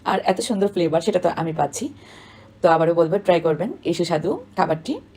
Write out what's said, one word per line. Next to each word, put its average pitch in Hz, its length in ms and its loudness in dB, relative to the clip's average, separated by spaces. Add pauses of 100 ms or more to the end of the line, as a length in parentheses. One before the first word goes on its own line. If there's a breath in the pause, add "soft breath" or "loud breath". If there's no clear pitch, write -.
আর 190 200 0
এত 190 160 0
সুন্দর 202 260 0
ফ্লেভার 165 340 0
সেটা 180 180 0
তো 170 100 0
আমি 160 240 -4
পাচ্ছি। 156 400 -4 (680 loud breath)
তো 175 80 4
আবারও 165 240 4
বলবো, 170 240 2
ট্রাই 180 240 2
করবেন 160 320 0 (100)
এই 170 100 -2
সুস্বাদু 170 520 -2 (100)
খাবারটি 165 440 -2 (180)